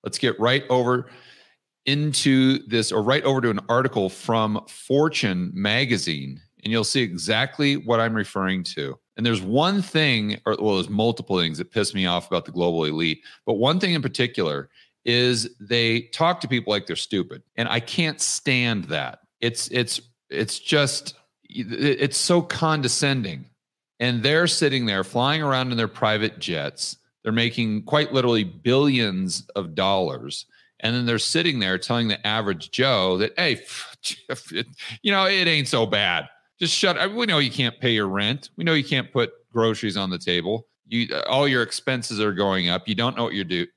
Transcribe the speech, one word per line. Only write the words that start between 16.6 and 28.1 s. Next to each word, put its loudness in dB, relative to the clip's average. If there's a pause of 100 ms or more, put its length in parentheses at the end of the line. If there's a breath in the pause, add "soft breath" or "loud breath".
like 0
they're -6
stupid. -4 (140)
And -2
I 0
can't -4
stand 0
that. -6 (200)
It's, -4
it's, -2 (260)
it's -4
just, 0 (300)
it, -10
it's 0
so 4
condescending. -2 (540)
And 0
they're 4
sitting 2
there 0
flying 0
around 0
in -2
their 2
private 0
jets. -6 (240)
They're -2
making 0
quite 0